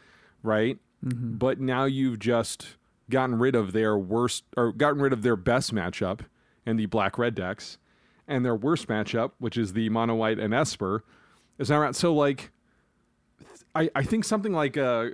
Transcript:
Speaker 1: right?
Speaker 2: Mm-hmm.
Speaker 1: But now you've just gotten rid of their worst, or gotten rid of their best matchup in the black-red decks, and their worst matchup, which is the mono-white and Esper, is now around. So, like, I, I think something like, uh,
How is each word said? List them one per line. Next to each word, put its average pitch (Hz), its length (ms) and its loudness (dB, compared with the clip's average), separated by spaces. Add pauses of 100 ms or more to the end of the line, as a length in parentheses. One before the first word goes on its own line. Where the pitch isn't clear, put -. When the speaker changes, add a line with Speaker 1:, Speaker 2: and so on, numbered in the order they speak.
(440)
Speaker 1:
right? 110 340 2 (260)
Speaker 2:
Mm-hmm. 120 320 -4
Speaker 1:
But 127 240 0
now 131 260 0
you've 135 340 0
just 117 560 -2 (340)
gotten 131 300 0
rid 127 160 2
of 101 160 2
their 107 260 2
worst, 107 460 -2 (140)
or 117 160 2
gotten 143 280 2
rid 135 120 4
of 110 100 -2
their 120 120 4
best 120 380 0
matchup 90 480 -2 (440)
in 113 120 0
the 107 100 -2
black-red 110 480 0
decks, 92 420 -8 (500)
and 135 160 0
their 123 120 2
worst 135 320 -2
matchup, 110 520 -2
which 120 180 -6
is 101 160 -2
the 110 160 0
mono-white 113 500 0
and 107 140 0
Esper, 107 500 -2 (540)
is 131 120 -4
now 147 100 4
around. 139 140 0
So, 170 200 2
like, 143 380 0 (1200)
I, 160 200 2
I 139 80 2
think 220 220 0
something 208 280 -2
like, 147 240 0
uh, 120 360 2